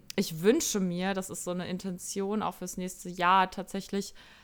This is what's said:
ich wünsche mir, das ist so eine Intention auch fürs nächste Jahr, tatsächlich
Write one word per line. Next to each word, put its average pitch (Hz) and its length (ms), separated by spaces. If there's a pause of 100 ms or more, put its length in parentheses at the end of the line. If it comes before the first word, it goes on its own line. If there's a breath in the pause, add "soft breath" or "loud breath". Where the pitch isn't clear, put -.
(160)
ich 165 260
wünsche 220 380
mir, 185 320
das 190 160
ist - 160
so 180 60
eine 180 180
Intention 196 720
auch 175 120
fürs - 240
nächste 185 320
Jahr, 185 400
tatsächlich - 640 (300 loud breath)